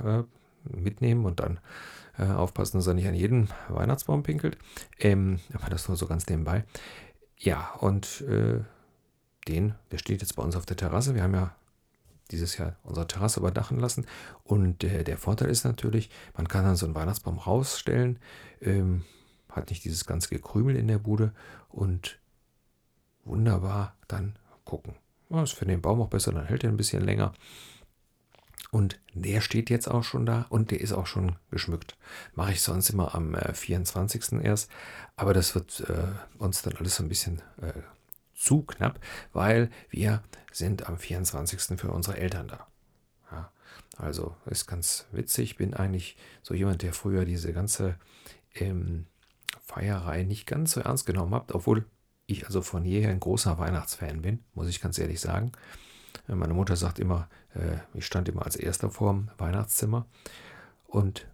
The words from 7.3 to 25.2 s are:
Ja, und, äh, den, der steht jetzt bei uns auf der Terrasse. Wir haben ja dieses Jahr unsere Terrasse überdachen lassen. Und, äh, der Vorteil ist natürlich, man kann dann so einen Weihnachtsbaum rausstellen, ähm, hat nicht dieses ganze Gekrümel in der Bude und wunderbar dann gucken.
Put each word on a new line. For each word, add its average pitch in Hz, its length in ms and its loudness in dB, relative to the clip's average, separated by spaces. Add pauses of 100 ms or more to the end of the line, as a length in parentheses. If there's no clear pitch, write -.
Ja, 78 380 0
und, - 460 0
äh, 113 380 2 (880)
den, 90 260 2 (180)
der 78 60 -6
steht 98 240 -2
jetzt - 140 -6
bei - 80 -4
uns 82 140 0
auf 85 80 -6
der 90 100 -4
Terrasse. 104 400 0
Wir 98 80 2
haben 95 100 4
ja 92 220 2 (760)
dieses 85 280 -4
Jahr 82 260 -4
unsere 82 240 -4
Terrasse 101 320 0
überdachen 107 400 0
lassen. 123 260 0 (380)
Und, 92 400 4
äh, 90 220 2
der 101 120 -2
Vorteil - 320 2
ist 120 140 2
natürlich, 113 480 0 (240)
man 85 140 -2
kann 95 160 4
dann 95 100 6
so 85 100 0
einen 80 80 0
Weihnachtsbaum 85 460 -2
rausstellen, 123 800 2 (400)
ähm, 92 460 2 (420)
hat - 220 -6
nicht - 160 -6
dieses 80 200 -4
ganze 82 220 -2
Gekrümel 127 480 0
in 113 140 2
der 107 100 4
Bude 107 340 2 (360)
und 92 500 -2 (1040)
wunderbar 98 720 2 (140)
dann 101 280 -4 (280)
gucken. - 300 -8 (340)